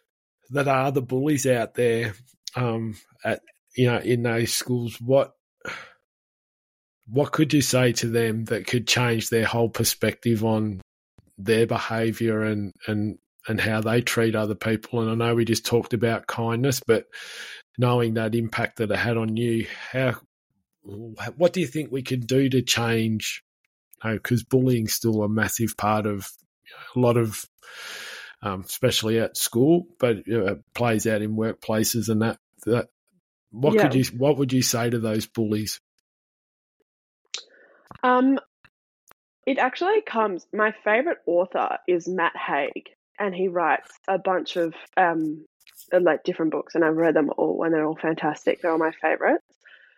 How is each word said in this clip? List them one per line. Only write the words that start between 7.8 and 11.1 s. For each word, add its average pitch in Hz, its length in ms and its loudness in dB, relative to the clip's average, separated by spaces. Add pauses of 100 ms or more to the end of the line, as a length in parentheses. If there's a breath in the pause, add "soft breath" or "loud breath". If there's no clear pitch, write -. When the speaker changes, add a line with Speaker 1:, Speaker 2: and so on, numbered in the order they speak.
Speaker 1:
to 120 140 -2
them 113 380 0
that 101 220 -4
could 120 200 -2
change 117 420 0
their 110 160 2
whole 113 240 2
perspective 113 760 0
on 107 340 0 (580)